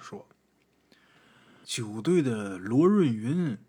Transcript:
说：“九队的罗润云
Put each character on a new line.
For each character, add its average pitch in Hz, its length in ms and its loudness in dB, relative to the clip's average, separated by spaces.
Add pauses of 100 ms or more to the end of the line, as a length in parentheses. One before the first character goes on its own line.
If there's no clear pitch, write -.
说： - 260 -18 (1400)
“九 110 380 -10
队 170 200 2
的 104 360 -4
罗 113 280 2
润 196 220 6
云 123 500 -2 (120)